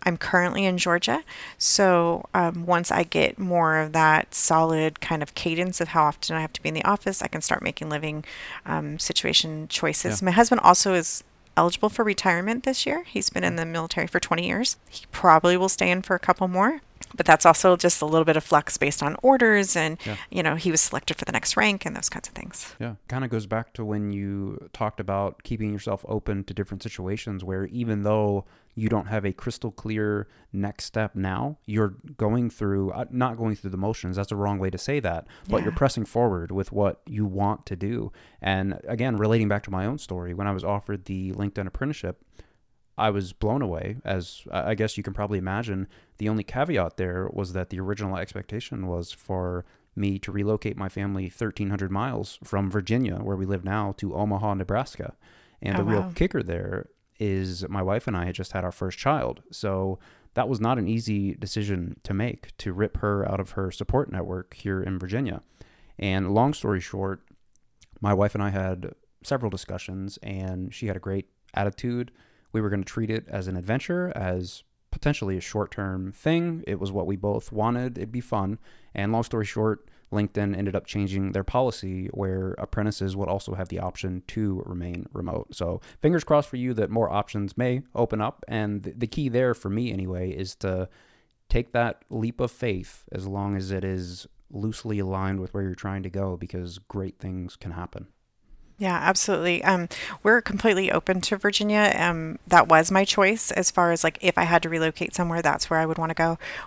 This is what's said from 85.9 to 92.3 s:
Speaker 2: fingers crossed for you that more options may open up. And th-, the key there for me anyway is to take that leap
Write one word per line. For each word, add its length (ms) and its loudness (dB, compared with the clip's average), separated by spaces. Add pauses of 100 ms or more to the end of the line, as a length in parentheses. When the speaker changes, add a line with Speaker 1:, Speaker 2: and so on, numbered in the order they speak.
Speaker 2:
fingers 220 4
crossed 240 4
for 80 -12
you 200 -2
that 140 0
more 220 2
options 460 -4
may 240 0 (120)
open 280 0
up. 260 -4
And 380 -4
th-, 120 -10
the 100 -2
key 200 -2
there 260 2
for 160 -6
me 220 0
anyway 400 -4
is 240 -6
to 320 -2 (640)
take 240 2
that 360 0
leap 300 -2